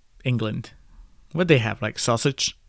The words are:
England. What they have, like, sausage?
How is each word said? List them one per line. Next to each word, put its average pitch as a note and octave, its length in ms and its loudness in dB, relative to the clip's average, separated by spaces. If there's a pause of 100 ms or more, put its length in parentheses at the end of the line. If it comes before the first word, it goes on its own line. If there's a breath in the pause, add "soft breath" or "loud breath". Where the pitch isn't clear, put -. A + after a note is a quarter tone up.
(240)
England. A#2 460 -4 (640)
What E3+ 160 0
they D3+ 100 8
have, A2+ 240 -4
like, G#2+ 160 -4
sausage? - 580 0 (120)